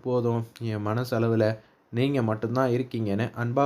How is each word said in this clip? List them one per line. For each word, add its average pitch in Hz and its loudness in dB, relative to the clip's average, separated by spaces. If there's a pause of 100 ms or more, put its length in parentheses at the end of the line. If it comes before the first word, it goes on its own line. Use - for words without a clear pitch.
போதும், 120 0 (200)
என் 107 -4
மனசளவுல 113 2 (480)
நீங்க 135 0
மட்டும்தான் 117 0
இருக்கீங்கன்னு" 117 0 (100)
அன்பா 120 0